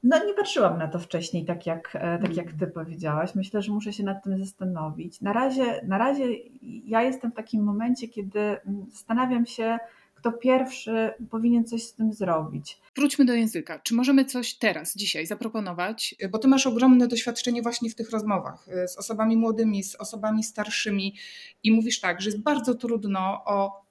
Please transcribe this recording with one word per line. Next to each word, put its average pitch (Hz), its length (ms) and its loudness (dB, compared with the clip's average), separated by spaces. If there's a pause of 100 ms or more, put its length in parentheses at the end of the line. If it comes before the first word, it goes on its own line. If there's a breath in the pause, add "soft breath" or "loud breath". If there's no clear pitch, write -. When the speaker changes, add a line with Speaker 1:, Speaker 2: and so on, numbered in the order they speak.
Speaker 1:
No, 311 220 6
nie 403 80 0
patrzyłam 202 440 2
na 156 100 -2
to 175 120 -4
wcześniej, 170 460 -4
tak 175 200 -4
jak, 165 300 -4
e, - 40 -6
tak 170 380 -2
jak 170 100 -4
Speaker 2:
Mhm. 156 120 -12
Speaker 1:
ty 180 80 -2
powiedziałaś. 165 680 -4
Myślę, 196 260 -2
że 202 100 -4
muszę 208 220 -4
się 202 100 -6
nad 196 200 -4
tym 190 220 -2
zastanowić. 165 760 -8
Na 202 120 -2
razie, 262 540 0
na 190 100 0
razie 269 260 2 (640)
ja 220 160 2
jestem 254 300 -2
w - 40 -14
takim 220 280 -2
momencie, 226 440 0
kiedy, 208 320 -6
mm, 202 520 -4
zastanawiam 240 540 0
się, 226 320 -2 (380 loud breath)
kto - 160 -2
pierwszy 247 840 0 (160)
powinien 233 360 4
coś 233 180 -6
z - 100 -16
tym 220 200 0
zrobić. 156 680 -4 (140 soft breath)
Speaker 2:
Wróćmy 277 300 4
do 247 80 4
języka. 214 460 0
Czy - 160 -2
możemy 262 300 6
coś 247 280 -6
teraz, 175 420 0
dzisiaj 196 300 -4
zaproponować? 202 920 -4 (160)
Bo 220 80 -2
ty 269 80 4
masz 269 200 6
ogromne 247 400 8
doświadczenie 240 540 -2
właśnie 233 280 -2
w 226 60 -10
tych 226 140 -8
rozmowach, 214 600 -2
e, 180 180 -2
z 180 100 -8
osobami 220 400 2
młodymi, 220 460 2
z - 120 -8
osobami 214 480 -2
starszymi 202 720 -2 (480 loud breath)
i 214 80 6
mówisz 226 300 2
tak, 185 200 -2
że 208 80 -2
jest 214 120 -4
bardzo 254 340 2
trudno 202 680 -2
o 196 460 0